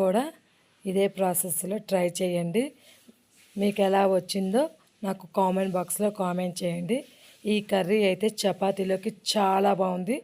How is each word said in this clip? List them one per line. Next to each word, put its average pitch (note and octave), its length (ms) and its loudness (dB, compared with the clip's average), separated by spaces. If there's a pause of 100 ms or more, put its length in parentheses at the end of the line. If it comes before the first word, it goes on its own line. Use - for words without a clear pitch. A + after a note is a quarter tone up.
కూడా F#3+ 200 2 (600)
ఇదే G3 200 2 (120)
ప్రాసెస్లో F#3 600 -2 (120)
ట్రై F3+ 160 2 (160)
చేయండి. F3 420 0 (920)
మీకు G3+ 340 0
ఎలా G3 140 4 (120)
వచ్చిందో F#3+ 480 0 (440)
నాకు F#3+ 200 -6 (120)
కామెంట్ F#3+ 380 2
బాక్స్లో G3+ 340 -2 (120)
కామెంట్ F3+ 400 -2
చేయండి. F3 340 -2 (460)
ఈ G#3+ 120 0 (160)
కర్రీ G3 380 2
అయితే F#3 200 0 (120)
చపాతీలోకి F#3+ 720 -2 (220)
చాలా G3 360 4 (120)
బాగుంది, F#3 400 -2